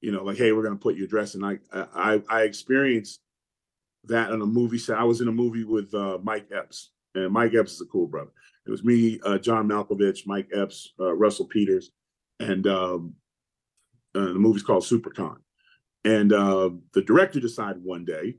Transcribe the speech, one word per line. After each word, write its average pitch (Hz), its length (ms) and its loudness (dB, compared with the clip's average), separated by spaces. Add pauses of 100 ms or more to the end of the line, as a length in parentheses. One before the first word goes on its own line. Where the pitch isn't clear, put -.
you 107 100 -4
know, 95 120 -4
like, 98 140 -6
"Hey, 117 140 4
we're 110 120 2
gonna 104 140 -4
put 104 180 -2
you 98 100 -8
a - 20 -10
dress." 104 280 -2
And 98 100 -6
I, 101 140 -4 (120)
I, 98 580 -2
I 110 140 2
experienced 123 800 -2 (840)
that 113 260 -2
in 110 100 -2
a 104 60 -2
movie 117 320 0
set. 117 180 -4
I 113 60 0
was 117 180 2
in 120 60 0
a 117 40 0
movie 113 320 -2
with, 107 300 -4
uh, 98 300 -2
Mike 104 280 -6
Epps, - 400 -12 (240)
and 92 160 -2
Mike 113 220 2
Epps 110 200 2
is - 80 -14
a 87 40 -10
cool 87 220 -2
brother. 78 240 -10 (340)
It 107 60 -8
was - 120 -6
me, 117 400 4
uh, 101 140 0
John 107 300 0
Malkovich, 101 580 0
Mike 98 280 -6
Epps, - 460 -6
uh, 92 140 0
Russell 101 320 2
Peters, 95 460 0 (480)
and, 98 260 -2
um, 90 500 -2 (1000)
uh, 98 60 0 (120)
the 92 60 -2
movie's 104 240 6
called 98 200 2
Supercon. - 540 -2 (680)
And, 104 280 6
uh, 95 380 2 (220)
the - 100 4
director 170 360 4
decided 104 440 -6
one 87 220 -10
day 87 340 -8